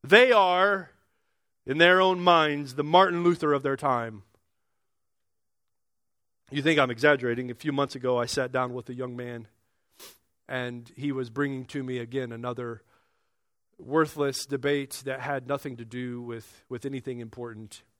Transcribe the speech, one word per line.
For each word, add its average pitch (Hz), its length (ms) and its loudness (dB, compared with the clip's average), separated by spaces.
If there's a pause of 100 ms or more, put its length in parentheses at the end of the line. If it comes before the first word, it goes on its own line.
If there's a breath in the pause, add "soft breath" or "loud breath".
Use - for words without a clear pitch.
They 240 300 8
are, 190 580 2 (760)
in 135 120 -2
their 180 220 8
own 185 200 4
minds, 151 540 2
the 143 80 -2
Martin 175 400 6
Luther 165 300 2
of 135 100 0
their 139 140 -2
time. 117 480 -4 (2250)
You 143 100 -4
think 147 200 4
I'm 131 100 4
exaggerating. 123 600 2
A 120 40 -8
few 151 160 -6
months 139 240 -2
ago, 127 240 0
I 120 80 0
sat 127 240 -4
down 127 240 -2
with 123 140 -12
a 127 60 -10
young 123 200 -10
man, 120 320 -12 (1040 loud breath)
and 123 480 -8
he 143 160 -4
was 131 180 -6
bringing 131 360 -4
to 139 180 -8
me 127 140 -6
again 120 340 -6
another 120 500 -8 (960)
worthless 147 680 -2
debate 139 600 -4
that 135 160 -8
had 131 260 -6
nothing 139 300 -6
to 117 80 -14
do 120 360 -8
with, 117 480 -14
with 120 160 -10
anything 131 360 -8
important. 113 640 -14 (160)